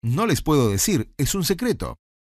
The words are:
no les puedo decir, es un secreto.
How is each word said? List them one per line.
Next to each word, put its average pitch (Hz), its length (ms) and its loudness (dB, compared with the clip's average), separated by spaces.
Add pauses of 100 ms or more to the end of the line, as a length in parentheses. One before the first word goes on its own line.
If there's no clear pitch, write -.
no 127 220 0
les 170 160 0
puedo 139 280 4
decir, 110 480 0
es 139 160 -2
un 190 120 -2
secreto. 180 520 -4 (260)